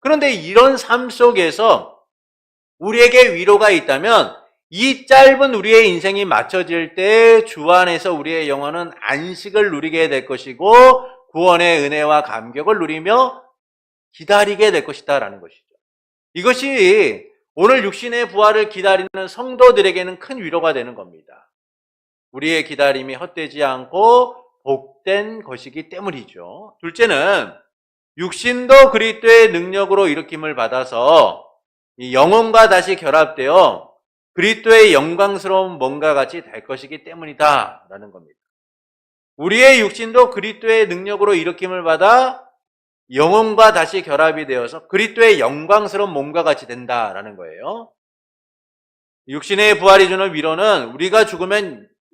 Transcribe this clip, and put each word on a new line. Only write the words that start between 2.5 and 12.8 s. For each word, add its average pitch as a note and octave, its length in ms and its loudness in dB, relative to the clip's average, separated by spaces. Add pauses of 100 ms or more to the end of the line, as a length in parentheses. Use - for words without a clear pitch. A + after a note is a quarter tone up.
우리에게 A#3+ 560 2
위로가 G3+ 340 2
있다면 E3 640 -2 (340)
이 A#3+ 360 -4
짧은 C4+ 500 4
우리의 A3 340 4
인생이 G3 360 -4
맞춰질 E3+ 720 -4
때 A3 500 4
주 D#3+ 260 -4
안에서 F3+ 420 0
우리의 D#3 360 -8
영혼은 D3+ 420 -8 (100)
안식을 F3+ 680 -4
누리게 D#3 380 -4
될 C3+ 160 -6
것이고 C#3 480 -2 (580)
구원의 E3+ 520 0
은혜와 D3+ 400 -2
감격을 B2 560 -6
누리며 F#3 640 -2 (680)